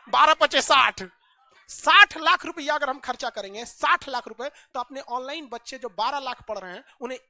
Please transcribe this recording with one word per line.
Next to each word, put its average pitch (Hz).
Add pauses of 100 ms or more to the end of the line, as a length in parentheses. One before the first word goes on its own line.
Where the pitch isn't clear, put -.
बारह 302
पच्चीस 285
साठ, 254 (640)
साठ 381
लाख 320
रुपया 294
अगर 285
हम 277
खर्चा 247
करेंगे, 208
साठ 302
लाख 247
रुपए, 233
तो -
अपने 262
ऑनलाइन 262
बच्चे 233
जो 247
बारह 226
लाख 262
पढ़ 214
रहे 185
हैं, 262 (180)
उन्हें 254 (100)